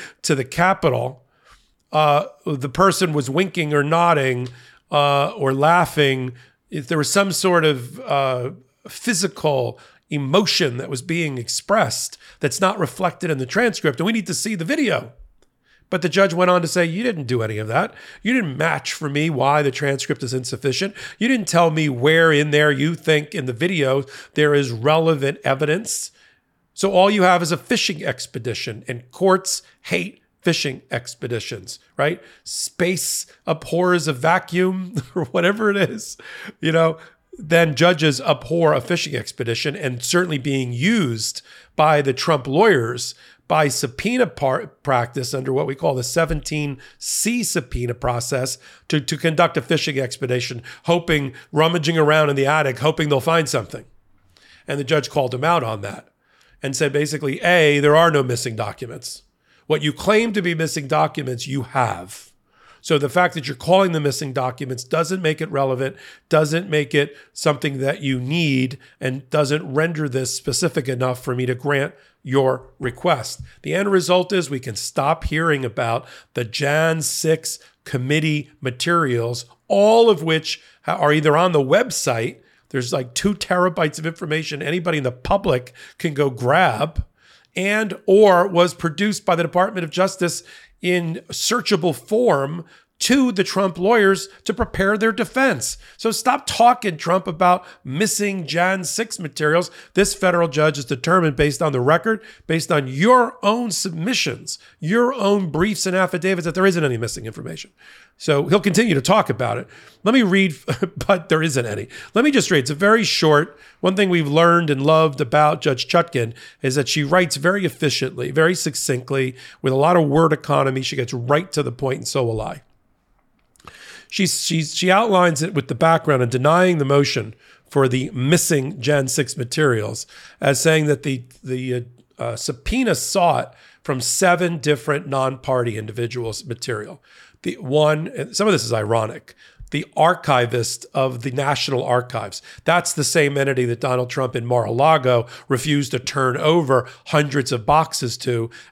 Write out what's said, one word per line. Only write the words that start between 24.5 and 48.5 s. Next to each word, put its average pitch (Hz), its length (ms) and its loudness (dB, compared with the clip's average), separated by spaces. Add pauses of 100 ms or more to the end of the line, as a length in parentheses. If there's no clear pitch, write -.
is 139 160 2
relevant 143 760 2
evidence. 147 640 -2 (640)
So 196 200 -2
all 190 180 6
you 208 140 4
have 180 180 6
is 165 100 -2
a 165 60 -2
fishing - 440 -2
expedition, 113 840 -8
and 120 220 -10
courts 190 500 0 (220)
hate - 400 -6 (180)
fishing 151 400 -2 (100)
expeditions, 117 880 -10 (200)
right? 156 240 -2 (200)
Space - 840 -4 (200)
abhors 170 640 0
a 151 60 0
vacuum 180 800 -2 (120)
<laughs> - 80 -20
or 165 120 -2
whatever 202 440 0
it 202 60 0
is, 151 400 -4 (420)
you 160 140 -2
know, 165 240 2 (400)
then 165 380 2
judges 156 440 2
abhor 156 540 0
a 139 80 2
fishing 160 340 -4
expedition, 117 640 -6
and 127 260 -6
certainly 175 360 0
being 131 340 -2
used 127 720 -2 (340)
by 151 240 4
the 135 140 0
Trump 131 320 0
lawyers 131 680 2 (340)
by 156 200 2
subpoena 202 580 -2
par-, 143 420 -2 (140)
practice 123 520 -2
under 131 180 -4
what 143 140 0
we 135 80 -6
call 147 200 0
the 127 80 -4
seventeen 151 760 -4 (180)
C - 460 -4
subpoena 123 500 -4
process 123 640 -4 (320)